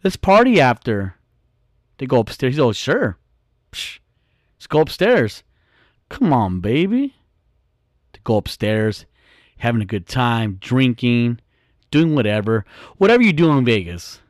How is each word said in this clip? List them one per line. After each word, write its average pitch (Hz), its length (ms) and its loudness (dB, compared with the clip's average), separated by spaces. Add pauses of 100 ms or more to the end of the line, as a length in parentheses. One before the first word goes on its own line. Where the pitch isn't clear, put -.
"Let's 190 120 -2
party 220 440 4
after." 110 560 0 (800)
They 135 80 -8
go 127 140 2
upstairs. 127 340 -4
He 151 40 -4
goes, 120 180 0
"Sure. 151 420 -4 (540)
Psh, - 260 -14 (580)
let's - 100 -20
go 151 140 0
upstairs." 180 640 0 (680)
"Come 190 240 0
on, 95 280 0
baby." 190 540 -2 (960)
They - 120 -20
go 110 120 0
upstairs, 107 720 -4 (520)
having 117 220 -2
a 101 60 -4
good 95 200 -8
time, 117 540 -2
drinking, 120 800 0 (500)
doing 156 240 2
whatever. 107 500 -2 (320)
Whatever 226 260 4
you 214 100 4
do 160 200 4
in 135 120 2
Vegas. 90 640 -2